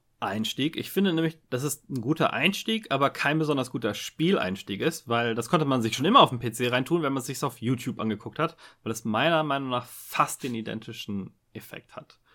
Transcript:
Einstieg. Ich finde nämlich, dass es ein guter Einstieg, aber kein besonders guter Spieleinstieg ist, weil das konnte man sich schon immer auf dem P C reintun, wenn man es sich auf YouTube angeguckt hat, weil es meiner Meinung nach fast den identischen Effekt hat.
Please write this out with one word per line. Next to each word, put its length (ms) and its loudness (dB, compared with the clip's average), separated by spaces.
Einstieg. 580 -2
Ich 140 -6
finde 220 2
nämlich, 260 0
dass 140 -2
es 280 -4
ein 100 -2
guter 320 2
Einstieg, 580 0
aber 200 2
kein 280 0
besonders 320 0
guter 240 -2
Spieleinstieg 880 -2
ist, 280 -2
weil 260 2
das 140 -4
konnte 180 2
man 160 2
sich 120 0
schon 120 -2
immer 140 8
auf 100 8
dem 80 -4
P 140 -4
C 160 0
reintun, 340 2
wenn 100 0
man 80 -2
es 60 -8
sich 180 -6
auf 160 -4
YouTube 400 -2
angeguckt 380 -4
hat, 180 -2
weil 100 -4
es 120 -8
meiner 380 2
Meinung 260 -2
nach 180 -2
fast 560 -4
den 120 -4
identischen 800 -8
Effekt 440 -16
hat. 220 -18